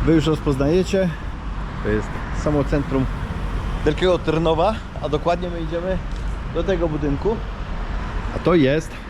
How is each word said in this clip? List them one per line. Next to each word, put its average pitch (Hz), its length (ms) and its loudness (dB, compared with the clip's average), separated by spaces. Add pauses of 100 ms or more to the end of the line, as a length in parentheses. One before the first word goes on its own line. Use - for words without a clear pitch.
Wy 147 100 6
już 151 120 4
rozpoznajecie. 160 800 2 (720)
To 104 60 -2
jest 107 200 0 (340)
samo 147 220 2
centrum 135 420 0 (800)
Wielkiego 170 320 4
Trnowa, 160 560 2 (280)
a 151 60 -4
dokładnie 170 420 0
my 170 100 -4
idziemy 170 380 -2 (560)
do 170 100 0
tego 170 240 2
budynku. 151 480 0 (1000)
A - 20 -2
to 165 160 4
jest 151 360 4 (200)